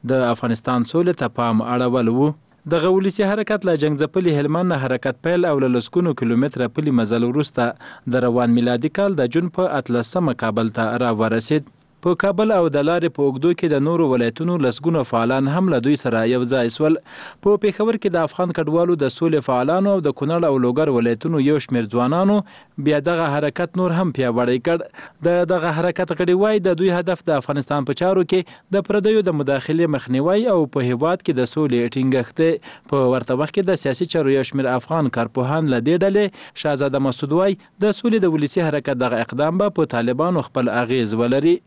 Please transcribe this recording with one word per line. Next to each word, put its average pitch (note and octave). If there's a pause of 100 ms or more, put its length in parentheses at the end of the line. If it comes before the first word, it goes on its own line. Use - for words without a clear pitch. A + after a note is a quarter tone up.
(120)
د C3
افغانستان A#2
سولې F3
ته A#2+
پام A2+
اړول B2
و. C3+ (340)
دغه E3
ولسي G3
حرکت G#3
له E3
جنګ D3+ (100)
ځپلي D#3+
هلمند E3
نه C#3
حرکت B2+
پیل F3
او D#3
له C3
لسګونو D#3+
کیلومتره A#2+
پلي D3+
مزل A#2
وروسته B2 (360)
د B2
روان A#2+
میلادي B2
کال G3
د A#2+
جون E3+
په D3
اتلسمه B2
کابل A2
ته A2+
راورسید. A2+ (260)
په F3
کابل G3+
او F3+ (100)
د C#3+
لارې E3+
په C#3+
اوږدو C3+
کې D#3+
د C#3+
نورو E3
ولایتونو B2+
لسګونه D3 (100)
فعالان B2+
هم F#3
له A#2+
دوی C#3+
سره A2+ (120)
یو B2+ (120)
ځای A#2+
سول. D#3 (460)
په G3+
پېښور A3
کې F#3
د E3
افغان F3
کډوالو E3+
د C3+
سولې D#3
فعالانو D#3+
او F#3
د C3+
کونړ E3
او C3+
لوګر C#3
ولایتونو A#2+
یو D3+
شمېر A#2
ځوانانو E3+ (520)
بیا D3
دغه E3+
حرکت D3+
نور F3
هم F3+
پیاوړی B2 (100)
کړ. E3+ (500)
د F3 (100)
دغه E3
حرکت F3
غړي F3+
وایي G#3+
د E3+
دوی F#3+
هدف F3
د C#3
افغانستان C#3+
په C3+
چارو F#3
کې F#3 (360)
د G3+
پردیو G#3
د D#3
مداخلې D3
مخنیوی D#3+
او F3 (200)
په B2
هیواد D3+
کې E3
د B2
سولې A#2+
ټینګښت C3
دی. E3 (380)
په C3
ورته B2+
وخت D#3
کې F#3+
د F3+
سیاسي C#3+
چارو C#3
یو C3+
شمېر C3+
افغان D3+
کارپوهان C3
له B2
دې E3
ډلې G3 (380)
شهزاده C#3
مسعود C#3
وایي G3 (280)
د G#3
سولې A3+
د D#3+
ولسي D#3
حرکت C#3
دغه A#2
اقدام D#3+
به G3+
په D3+
طالبانو C3
خپل B2 (120)
اغیز A2+
ولري. C#3 (100)